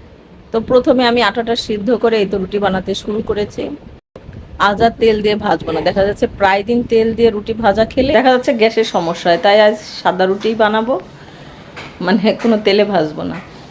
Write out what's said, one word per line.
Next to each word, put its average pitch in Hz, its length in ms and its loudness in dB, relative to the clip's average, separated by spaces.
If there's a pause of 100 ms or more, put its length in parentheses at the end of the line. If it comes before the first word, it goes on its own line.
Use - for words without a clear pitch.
(500)
তো 226 120 -2
প্রথমে 254 440 2
আমি 240 180 2
আটাটা 226 340 0
সিদ্ধ 208 320 -4 (120)
করে 226 180 2
এই 196 100 0
তো 202 80 -6
রুটি 185 220 -4
বানাতে 190 360 -2
শুরু 214 260 -6
করেছি। 208 420 -6 (960)
আজ 196 220 2
আর 226 180 4
তেল 220 220 4
দিয়ে 208 140 0
ভাজবো 185 360 -2
না। 160 100 -2
দেখা 190 240 0
যাচ্ছে 208 200 -2 (120)
প্রায় 196 260 2
দিন 240 200 0
তেল 226 320 2
দিয়ে 233 160 4
রুটি 208 220 -6
ভাজা 220 320 2
খেলে 254 280 0
দেখা 262 200 4
যাচ্ছে 254 200 0
গ্যাসের 220 400 2
সমস্যা 175 360 -4
হয়, 170 120 2
তাই 202 200 4
আজ 214 140 4 (220)
সাদা 185 280 0
রুটিই 208 300 -2
বানাবো, 220 380 0 (1080)
মানে 185 200 0 (180)
কোনো 226 240 2
তেলে 208 220 4
ভাজবো 165 380 -2
না। 165 140 -8 (320)